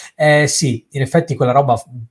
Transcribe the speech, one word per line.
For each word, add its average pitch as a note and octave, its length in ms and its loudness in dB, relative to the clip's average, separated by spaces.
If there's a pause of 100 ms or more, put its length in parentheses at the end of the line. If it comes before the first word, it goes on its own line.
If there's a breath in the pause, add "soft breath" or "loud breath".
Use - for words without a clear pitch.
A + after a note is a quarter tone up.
(140 loud breath)
Eh, D3+ 320 2
sì, B2+ 440 -4
in C#3 120 -6
effetti D#3+ 320 0
quella B2+ 180 0
roba C3+ 200 2
ha A#2 40 2
f-, - 100 -12 (240)